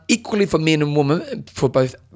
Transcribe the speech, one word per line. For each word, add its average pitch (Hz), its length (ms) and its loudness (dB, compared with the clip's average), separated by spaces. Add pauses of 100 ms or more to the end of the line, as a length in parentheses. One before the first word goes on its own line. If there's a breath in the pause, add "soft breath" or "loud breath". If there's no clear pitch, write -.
equally 220 380 0
for - 140 0
men 156 220 2
and 147 140 0
women, 151 560 -2
for - 160 -2
both 127 280 0 (200)